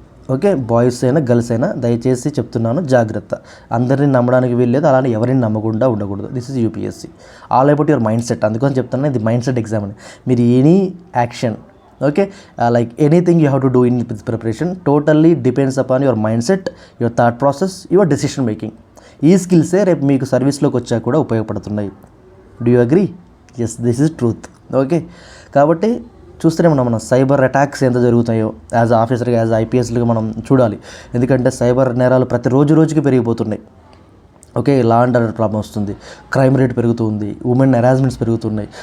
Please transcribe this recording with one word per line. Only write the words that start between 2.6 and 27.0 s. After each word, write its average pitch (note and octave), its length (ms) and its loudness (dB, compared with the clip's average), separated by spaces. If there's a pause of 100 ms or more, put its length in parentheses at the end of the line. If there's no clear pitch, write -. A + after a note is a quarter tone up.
జాగ్రత్త. A#2+ 560 -2 (340)
అందరినీ B2+ 400 0
నమ్మడానికి B2 420 2
వీలు A#2+ 180 2
లేదు, C#3 160 0
అలానే C3 220 2
ఎవరిని A#2+ 320 0
నమ్మకుండా A2 460 0
ఉండకూడదు. G2+ 400 -4
This B2 240 -10
is C3+ 60 -6
యూపీఎస్సీ. G2+ 500 -6 (540)
All C#3+ 140 4
about D3+ 200 2
your A#2 140 0
mindset. A#2 360 -2
అందుకని A#2 300 -2
చెప్తున్నాను, C3 400 -2
ఇది G#2+ 100 -4
మైండ్సెట్ A#2+ 340 -2
ఎగ్జామ్ G#2+ 240 -4
అని. G2+ 100 -10 (340)
మీరు B2 140 2
any C#3 460 4 (400)
action, A#2 320 -6 (480)
ఓకే, G3 240 0 (360)
uh, A#2+ 100 2
like, A#2+ 320 0
anything E3+ 360 4
you C3+ 100 2
have C3+ 100 0
to B2+ 100 0
do B2 160 4
in B2 120 -2
this A2+ 280 -10
preparation A2+ 420 -4 (160)
totally D3+ 540 4
depends C3 300 0
upon C3 280 0
your C3+ 140 0
mindset, A#2 480 -2 (380)
your A#2 80 0
thought A#2+ 340 -2
process, E3 540 -2
your G3+ 160 4
decision C3 360 -4
making. G#2+ 200 -8 (540)
ఈ F3 140 6
స్కిల్సే F3 460 2
రేపు D#3+ 220 0
మీకు C3+ 200 0
సర్వీస్లోకి C3 520 0
వచ్చాక A#2 240 -4
కూడా B2+ 180 -2
ఉపయోగపడుతున్నాయి. G#2 720 -4 (720)
Do A#2+ 80 0
you B2 140 4
agree? E3+ 220 2 (540)
Yes, A#2 260 -6
this A#2 140 0
is D#3 60 4
truth. - 680 -6
ఓకే, C#3+ 260 0 (520)
కాబట్టి E3+ 480 2 (420)
చూస్తూనే E3 240 2
ఉన్నాం C3+ 160 2
మనం, A2+ 140 0
సైబర్ C3+ 420 2